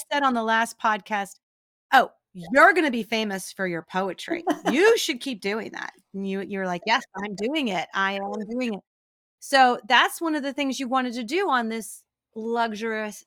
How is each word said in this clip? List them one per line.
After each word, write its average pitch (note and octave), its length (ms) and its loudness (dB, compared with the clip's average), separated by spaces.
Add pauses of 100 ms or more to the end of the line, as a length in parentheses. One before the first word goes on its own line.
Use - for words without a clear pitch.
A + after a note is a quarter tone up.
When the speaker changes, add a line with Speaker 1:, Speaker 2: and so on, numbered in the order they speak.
(120)
Speaker 1:
said C#4+ 120 2
on C4 100 4
the A#3 100 0
last A3+ 340 0
podcast, G#3+ 580 -2 (560)
"Oh, B3+ 200 6 (220)
you're B3+ 400 6
gonna D#4+ 180 4
be A3+ 120 -2
famous G#3 480 -4
for F#3+ 160 -4
your E3+ 140 -4
poetry. F#3+ 680 -4
Speaker 2:
<laughs> - 160 -2
Speaker 1:
You G#4 340 6
should B3+ 220 -4
keep B3 220 -6
doing G3+ 300 -4
that." - 200 -10 (220)
And G3 140 -6
you, F#3+ 140 -4
you're F#3+ 240 -6
like, F3+ 200 -4
"Yes, A#3 180 2 (120)
I'm G3+ 200 -8
doing C4 320 -2
it. F3 260 -4
I G3 200 0
am G3 180 -6 (180)
doing A#3+ 240 -4
it." F#3 60 -8 (600)
So B3+ 480 4
that's D4 320 4
one D#4+ 160 -2
of C#4 80 -4
the C#4 100 -4
things C4+ 260 -4
you B3+ 80 -6
wanted B3+ 260 -2
to B3 100 -6
do E4 260 -2
on A#3+ 200 0
this - 340 -10 (320)
luxurious, A3 920 -4